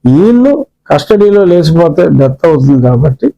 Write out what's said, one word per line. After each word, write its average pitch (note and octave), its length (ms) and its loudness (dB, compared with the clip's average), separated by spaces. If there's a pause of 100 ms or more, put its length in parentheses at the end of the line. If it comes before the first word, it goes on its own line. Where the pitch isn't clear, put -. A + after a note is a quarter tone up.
వీళ్ళు A#3+ 600 0 (220)
కస్టడీలో G3+ 580 0
లేచిపోతే E3 640 0
డెత్ C3+ 380 -2
అవుతుంది C#3 380 0
కాబట్టి B2+ 540 -2